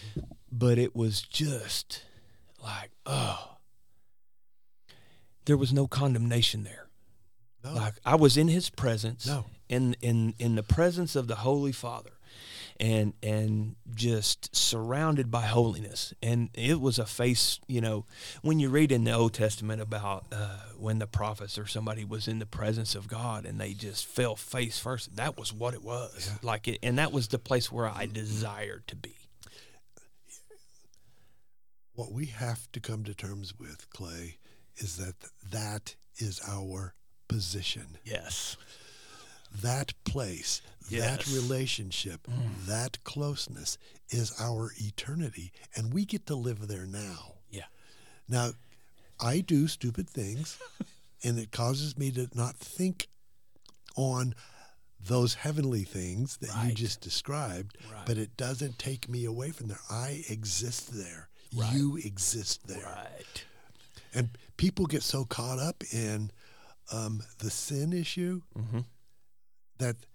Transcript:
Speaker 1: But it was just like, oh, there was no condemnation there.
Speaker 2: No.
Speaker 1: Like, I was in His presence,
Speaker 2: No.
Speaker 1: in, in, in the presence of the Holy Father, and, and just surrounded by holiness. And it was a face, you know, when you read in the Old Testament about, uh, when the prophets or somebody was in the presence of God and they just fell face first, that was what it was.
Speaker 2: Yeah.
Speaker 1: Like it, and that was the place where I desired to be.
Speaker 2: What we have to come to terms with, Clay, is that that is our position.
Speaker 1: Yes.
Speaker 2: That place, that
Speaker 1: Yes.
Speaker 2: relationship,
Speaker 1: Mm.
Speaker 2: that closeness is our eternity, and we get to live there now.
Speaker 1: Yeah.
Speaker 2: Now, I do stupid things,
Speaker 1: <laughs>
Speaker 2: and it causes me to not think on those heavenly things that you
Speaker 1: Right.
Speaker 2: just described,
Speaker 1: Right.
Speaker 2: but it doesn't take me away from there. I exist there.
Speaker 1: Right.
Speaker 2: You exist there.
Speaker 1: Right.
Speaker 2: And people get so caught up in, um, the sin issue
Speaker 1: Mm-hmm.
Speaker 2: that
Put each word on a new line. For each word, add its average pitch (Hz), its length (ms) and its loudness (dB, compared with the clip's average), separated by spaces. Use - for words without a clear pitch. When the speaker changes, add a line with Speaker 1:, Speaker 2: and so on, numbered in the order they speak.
Speaker 1:
But 120 260 8
it 120 180 4
was 110 260 2
just - 800 -2
like, 101 300 -8
oh, 131 500 0
there 147 120 8
was 131 160 4
no 139 140 6
condemnation 120 800 4
there. - 240 -14
Speaker 2:
No. 139 100 -6
Speaker 1:
Like, 107 200 0
I 143 120 10
was 143 200 12
in 160 120 8
His 170 200 4
presence, 113 600 0
Speaker 2:
No. 139 160 0
Speaker 1:
in, 123 320 4
in, 113 400 4
in 117 160 4
the 107 80 0
presence 170 500 4
of 127 140 2
the 117 80 -2
Holy 139 340 2
Father, 120 400 -6
and, 110 320 6
and 107 540 0
just 113 640 0
surrounded 131 720 4
by 120 120 2
holiness. 110 760 2
And 117 340 2
it 139 260 4
was 127 180 4
a 113 80 2
face, - 600 4
you 123 120 2
know, 110 260 0
when 156 160 6
you 139 120 4
read 147 200 8
in 120 140 6
the 113 80 4
Old 113 220 6
Testament 107 460 0
about, 101 520 -4
uh, 104 240 -4
when 110 220 2
the 107 80 0
prophets 104 520 -2
or 104 100 -6
somebody 107 360 -4
was 107 220 -4
in 110 140 -2
the 107 60 -6
presence 110 500 0
of 98 100 -8
God 113 400 -4
and 104 140 -4
they 101 120 -4
just 101 320 -6
fell 120 300 0
face 120 460 -4
first, 123 340 -6
that 123 240 -4
was 110 140 -6
what 120 220 -2
it 104 100 -12
was. 110 440 -6
Speaker 2:
Yeah. 104 140 -4
Speaker 1:
Like 110 240 -2
it, 120 160 0
and 123 160 4
that 147 140 4
was 127 160 2
the 127 100 0
place 127 320 2
where 117 180 0
I 104 180 -4
desired 107 840 -4
to - 80 -10
be. - 180 -12
Speaker 2:
What 120 180 -8
we 139 140 -4
have 117 460 -6
to 120 80 -8
come 110 240 -6
to 104 100 -8
terms 98 440 -10
with, - 320 -16
Clay, 85 480 -10
is 87 200 -6
that 92 180 -6
that 104 460 -6
is 101 320 -4
our 95 460 -6
position. 92 760 -2
Speaker 1:
Yes. - 520 -6
Speaker 2:
That 127 320 -2
place, 104 580 -4
that - 0 -
Speaker 1:
Yes. 139 80 -2
Speaker 2:
relationship, 123 920 -2
Speaker 1:
Mm. 110 400 -4
Speaker 2:
that 110 380 -4
closeness - 720 -6
is 117 320 -2
our 113 380 -2
eternity, 113 760 -4
and 113 180 -2
we 196 120 2
get 202 220 -4
to 151 100 -2
live 117 320 -2
there 92 180 -6
now. 98 480 -10
Speaker 1:
Yeah. 101 160 -12
Speaker 2:
Now, 120 240 2
I 127 220 2
do 156 280 4
stupid - 400 -2
things, 117 500 -6
Speaker 1:
<laughs> - 340 -16
Speaker 2:
and 120 140 2
it 110 120 -6
causes 131 480 0
me 135 140 0
to 123 200 -2
not 120 240 0
think - 520 -2
on 127 380 2
those 120 340 4
heavenly 139 500 0
things 90 540 -4
that 113 100 -8
you 113 200 0
Speaker 1:
Right. 117 80 2
Speaker 2:
just 110 240 -4
described, 101 760 -4
Speaker 1:
Right. - 140 -14
Speaker 2:
but 117 120 2
it 110 180 -6
doesn't 127 420 -4
take 135 300 -6
me 120 160 -2
away 117 260 -4
from 131 180 -8
there. 104 120 -8
I 143 380 -4
exist 110 640 -4
there. 85 360 -10
Speaker 1:
Right. 117 220 2
Speaker 2:
You 143 220 4
exist 104 720 -2
there. 101 160 -10
Speaker 1:
Right. - 600 -12
Speaker 2:
And 120 240 2
people 185 300 4
get 147 160 0
so 135 220 0
caught 123 340 -4
up 156 240 -2
in, 107 380 0
um, 107 320 -4
the 110 120 -2
sin 151 420 -2
issue 180 500 -2
Speaker 1:
Mm-hmm. 110 240 -2
Speaker 2:
that 123 180 0